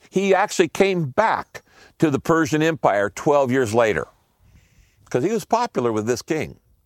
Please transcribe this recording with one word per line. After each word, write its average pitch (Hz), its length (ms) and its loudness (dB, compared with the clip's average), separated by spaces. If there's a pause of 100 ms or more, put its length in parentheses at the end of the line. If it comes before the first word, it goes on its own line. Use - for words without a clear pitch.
he 190 240 0
actually 185 360 0
came 180 420 0
back - 520 -2 (360)
to 165 100 2
the 135 100 0
Persian 156 440 0
Empire 107 460 0
twelve 143 420 0
years 123 220 0
later, 110 340 2 (1000)
'cause 123 140 -2
he 190 80 -2
was 220 140 -4
popular 226 460 -2
with 107 140 -2
this 120 160 -2
king. 131 380 -8 (260)